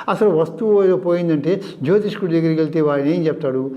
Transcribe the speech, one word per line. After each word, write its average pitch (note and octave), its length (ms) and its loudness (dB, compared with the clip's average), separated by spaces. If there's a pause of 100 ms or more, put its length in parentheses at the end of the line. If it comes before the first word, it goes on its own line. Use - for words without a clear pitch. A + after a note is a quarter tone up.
అసలు G3+ 200 2
వస్తువు F#3+ 560 2
ఏదో F#3 120 4
పోయిందంటే F3 640 0 (220)
జ్యోతిష్కుడి F3+ 580 0
దగ్గరికి D#3+ 200 0
వెళ్తే D#3 200 0
వాడు C#3+ 220 2
ఏం D#3+ 240 0
చెప్తాడు? C3+ 500 -2